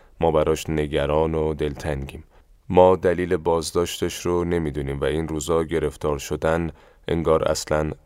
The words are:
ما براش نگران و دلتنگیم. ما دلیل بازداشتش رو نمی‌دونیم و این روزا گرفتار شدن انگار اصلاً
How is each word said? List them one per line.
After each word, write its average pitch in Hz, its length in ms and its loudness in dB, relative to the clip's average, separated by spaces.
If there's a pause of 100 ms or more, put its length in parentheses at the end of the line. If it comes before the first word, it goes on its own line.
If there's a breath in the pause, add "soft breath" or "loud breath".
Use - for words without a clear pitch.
(200 soft breath)
ما 82 120 4
براش 78 380 2
نگران 76 640 0
و 78 180 -2
دلتنگیم. 73 720 -6 (460 soft breath)
ما 92 260 8
دلیل 87 420 0
بازداشتش 85 880 -2
رو 87 180 0
نمی‌دونیم 73 560 -2
و 69 40 -4
این 76 240 0
روزا 82 360 0
گرفتار 76 560 -2
شدن 80 520 -2 (360 soft breath)
انگار 80 400 2
اصلاً 78 440 -2 (140)